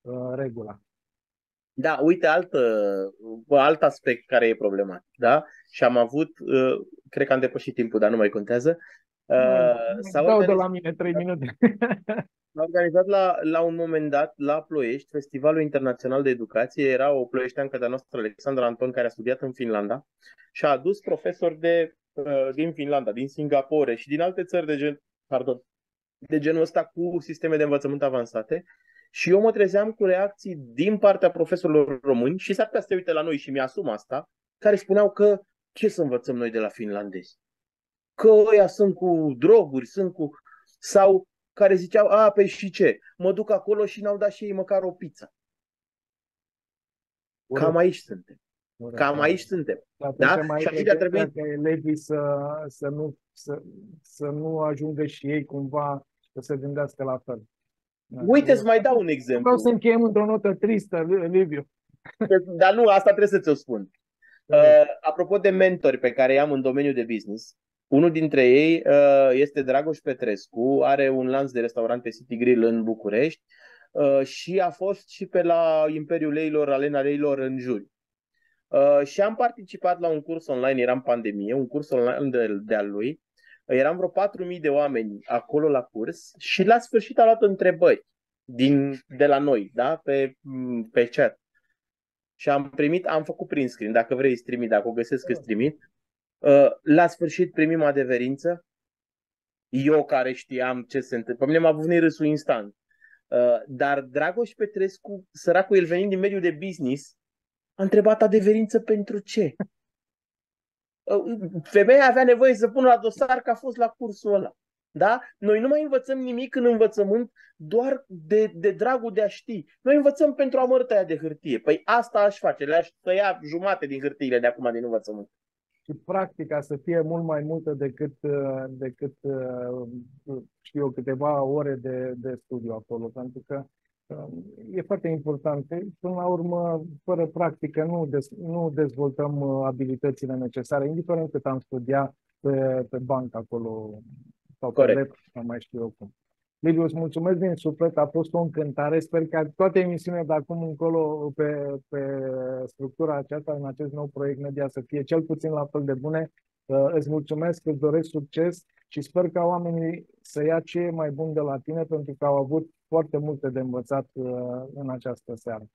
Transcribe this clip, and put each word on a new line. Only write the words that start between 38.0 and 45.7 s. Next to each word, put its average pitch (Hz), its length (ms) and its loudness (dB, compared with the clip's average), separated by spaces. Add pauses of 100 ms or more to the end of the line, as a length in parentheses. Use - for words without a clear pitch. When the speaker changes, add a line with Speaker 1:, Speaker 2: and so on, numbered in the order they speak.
Speaker 2:
Că 220 160 8 (220)
ăia 202 140 8
sunt 196 280 2
cu 165 440 0
droguri, 147 480 4
sunt 190 260 -4
cu... 151 180 -6 (480)
sau 190 480 6 (260)
care 196 220 4
ziceau, 185 320 2
"A, 208 240 6
păi 202 160 4
și 190 240 -8
ce? 160 280 2 (180)
Mă 185 160 0
duc 208 180 -4
acolo 208 340 0
și 196 180 -8
n-au 202 140 -2
dat 202 160 -2
și - 120 -14
ei 202 80 -8
măcar 190 300 -2
o 185 100 -4
pizza." - 400 -18 (2250)